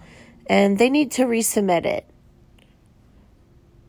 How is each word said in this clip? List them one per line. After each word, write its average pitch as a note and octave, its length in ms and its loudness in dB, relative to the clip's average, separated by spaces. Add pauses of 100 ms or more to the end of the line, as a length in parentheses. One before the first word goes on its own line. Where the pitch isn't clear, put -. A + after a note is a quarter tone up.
(480)
and G3 300 2
they B3 120 4
need C#4+ 220 0
to B3+ 140 -2
resubmit G#3 580 -2
it. - 260 -6 (1800)